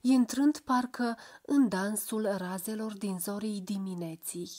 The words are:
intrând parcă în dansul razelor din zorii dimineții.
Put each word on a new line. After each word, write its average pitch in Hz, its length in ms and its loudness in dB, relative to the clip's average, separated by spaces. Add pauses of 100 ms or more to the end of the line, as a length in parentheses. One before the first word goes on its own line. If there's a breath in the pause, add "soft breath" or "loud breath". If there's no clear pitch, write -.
intrând 262 580 4
parcă 247 580 -2 (240 loud breath)
în 277 260 6
dansul 202 680 0
razelor 202 600 -6
din 196 220 -4
zorii 208 420 -4
dimineții. 180 960 -6